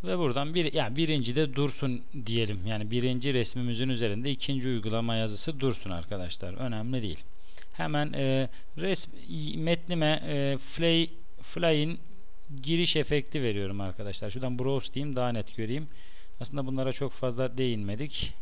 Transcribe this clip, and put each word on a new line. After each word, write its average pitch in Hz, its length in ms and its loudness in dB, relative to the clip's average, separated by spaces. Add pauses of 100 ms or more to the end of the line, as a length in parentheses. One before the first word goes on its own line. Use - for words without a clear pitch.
Ve 185 140 -2
buradan 147 360 0
bir, 160 180 2
yani, 131 240 0
birinci 143 400 0
de 147 180 0
dursun 135 480 0 (240)
diyelim. 107 400 0
Yani, 107 240 -2
birinci 127 440 0
resmimizin 120 540 0
üzerinde 117 420 0
ikinci 131 360 0
uygulama 113 480 0
yazısı 113 460 0
dursun 123 300 0
arkadaşlar. 90 640 -2
Önemli 120 480 -2
değil. 92 160 -2 (540)
Hemen, 151 400 0
e, 135 360 2 (300)
resm-, 160 800 0
metnime, 165 680 2
e, 139 320 2
fly, 165 520 2 (320)
fly'in 165 580 2 (600)
giriş 165 340 4
efekti 147 460 2
veriyorum 101 380 2
arkadaşlar. 101 500 -2
Şuradan 123 280 0
browse 131 360 0
diyeyim, 139 220 0
daha 123 160 2
net 107 240 0
göreyim. 127 320 0 (520)
Aslında 135 260 -2
bunlara 131 260 0
çok 131 200 0
fazla 127 460 0
değinmedik. 117 840 0